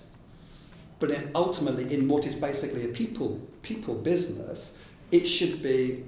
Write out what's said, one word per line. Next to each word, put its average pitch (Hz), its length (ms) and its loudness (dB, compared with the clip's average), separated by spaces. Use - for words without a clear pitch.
but 147 120 0
it, 143 240 -4
ultimately, 147 580 0
in 135 140 4
what 143 180 4
is 131 100 -2
basically 139 500 -2
a - 20 -2
people, 117 520 -2
people - 340 -6
business, - 800 -2
it 175 140 8
should 151 360 0
be, 127 460 2